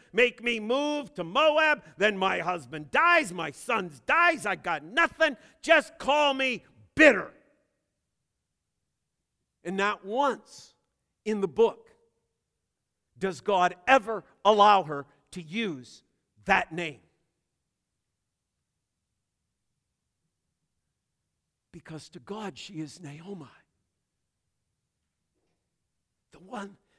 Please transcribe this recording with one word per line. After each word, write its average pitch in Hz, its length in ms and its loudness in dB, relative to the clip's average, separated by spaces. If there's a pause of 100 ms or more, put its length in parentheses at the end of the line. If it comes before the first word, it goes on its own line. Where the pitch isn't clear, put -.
(120)
make 240 280 0
me 233 200 -4
move 277 540 -4
to 175 100 -8
Moab. 302 600 0 (120)
Then 202 200 0
my 185 240 -2
husband 156 520 -8
dies. 311 400 2
My 165 180 -8
son 190 420 -6 (140)
dies. 330 400 2
I 196 80 -4
got 156 300 -6
nothing. 302 520 -2 (260)
Just - 360 2
call 285 340 0
me 262 320 -4 (300)
bitter." 240 400 4 (2250)
And 180 120 -6
not 202 280 -2
once 240 680 -4 (500)
in 214 160 -4
the 190 80 -2
book 208 460 0 (1200)
does 185 240 -8
God 190 360 0 (100)
ever 233 380 2 (200)
allow 208 400 6
her 143 220 -10 (260)
to 185 100 -14
use 165 600 -10 (420)
that 185 280 0
name. 160 300 -8 (4000)
Because 160 400 -16
to 175 100 -20
God, 202 380 -12
she 165 220 -14
is 151 200 -12
Naomi, 165 460 -16 (2750)
the 147 80 -20
one 196 360 -16 (220)